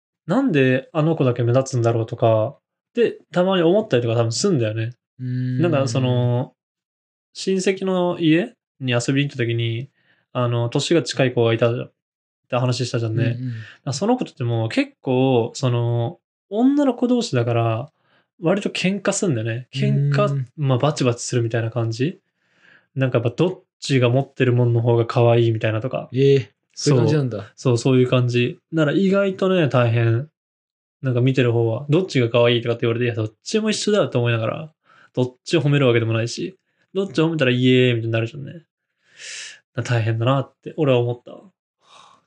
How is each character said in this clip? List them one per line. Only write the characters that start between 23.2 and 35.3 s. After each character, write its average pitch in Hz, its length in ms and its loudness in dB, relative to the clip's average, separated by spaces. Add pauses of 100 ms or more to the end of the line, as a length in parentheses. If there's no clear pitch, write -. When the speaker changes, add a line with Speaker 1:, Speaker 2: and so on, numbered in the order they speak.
Speaker 1:
っ 104 40 -6
ぱ 117 60 0
ど 165 180 0
っ - 140 -8 (160)
ち 135 220 0
が 123 80 4
持 131 140 2
っ - 100 -10
て 135 120 -2
る 123 80 2
も 120 120 2
ん 120 80 2
の 117 80 2
方 117 160 2
が 117 100 2
可 120 220 2
愛 117 200 4
い 113 40 0
み 110 80 -4
た 117 80 -2
い 110 40 -2
な 110 80 -4
と 123 100 -6
か。 - 220 -8
Speaker 2:
え 139 220 4
え、 135 160 0 (240)
そ 147 200 0
う - 0 -
い - 40 4
う - 40 4
感 147 60 2
じ 151 60 2
な 147 80 2
ん 127 80 -2
だ。 104 80 -8
Speaker 1:
そ 98 60 -10
う。 - 100 -18
そ - 180 0
う、 117 60 2
そ 131 200 2
う - 20 6
い 127 40 6
う 127 40 -2
感 123 180 2
じ。 120 320 -2 (140)
な 160 120 2
ら 139 80 0
意 185 180 2
外 196 260 0
と 190 120 0
ね、 175 200 2
大 120 240 2
変。 117 360 0 (760)
な 131 100 -4
ん - 20 -2
か 120 60 0
見 131 140 2
て 135 80 2
る 120 100 2
方 117 160 0
は、 113 220 -6
「ど 170 120 2
っ 185 40 -4
ち 143 140 0
が 117 100 0
可 120 140 4
愛 120 140 2
い？」 117 40 -4
と 120 60 -6
か 117 60 0
っ - 20 -6
て - 60 -6
言 120 60 0
わ 113 60 0
れ 113 60 -4
て、 123 60 0
「い - 20 0
や、 110 60 -4
ど 110 100 -2
っ 107 80 -8 (100)
ち - 180 -2
も 214 100 -2
一 202 40 -2
緒 208 180 -2
だ 208 60 2
よ」 160 120 2
と 131 80 0
思 120 120 0
い - 20 2
な 113 60 0
が 110 80 -2
ら、 - 260 -8 (420)
ど 131 80 0
っ 127 220 -2